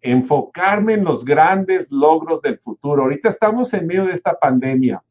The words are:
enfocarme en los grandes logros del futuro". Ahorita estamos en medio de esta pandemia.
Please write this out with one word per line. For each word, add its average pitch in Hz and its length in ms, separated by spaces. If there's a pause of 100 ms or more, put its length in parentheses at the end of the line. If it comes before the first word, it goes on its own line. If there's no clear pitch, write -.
enfocarme 175 920
en 208 120
los 135 180
grandes 180 680
logros 156 500
del 131 180
futuro". 139 440
Ahorita 143 260
estamos 226 440
en 170 140
medio 190 180
de 180 80
esta - 240
pandemia. 131 720